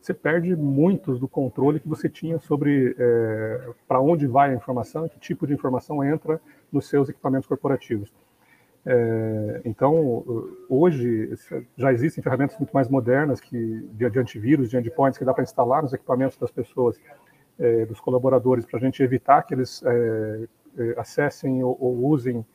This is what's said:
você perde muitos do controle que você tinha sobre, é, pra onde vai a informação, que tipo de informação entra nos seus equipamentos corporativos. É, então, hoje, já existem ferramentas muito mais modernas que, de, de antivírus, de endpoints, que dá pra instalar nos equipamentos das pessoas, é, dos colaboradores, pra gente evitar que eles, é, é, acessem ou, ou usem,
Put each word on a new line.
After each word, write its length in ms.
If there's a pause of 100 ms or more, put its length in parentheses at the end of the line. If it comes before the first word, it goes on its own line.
você 120
perde 420
muitos 640
do 80
controle 520
que 80
você 220
tinha 300
sobre, 580
é, 720 (180)
pra 120
onde 260
vai 260
a 40
informação, 520
que 120
tipo 260
de 80
informação 500
entra 380 (300)
nos 160
seus 220
equipamentos 380
corporativos. 640 (760)
É, 760
então, 580 (460)
hoje, 640 (420)
já 160
existem 320
ferramentas 340
muito 140
mais 160
modernas 540
que, 160 (340)
de, 180
de 100
antivírus, 500
de 80
endpoints, 400
que 80
dá 80
pra 100
instalar 400
nos 80
equipamentos 460
das 140
pessoas, 460 (600)
é, 260
dos 140
colaboradores, 680
pra 140
gente 240
evitar 400
que 100
eles, 300
é, 640 (300)
é, 180
acessem 680
ou, 180
ou 240
usem, 500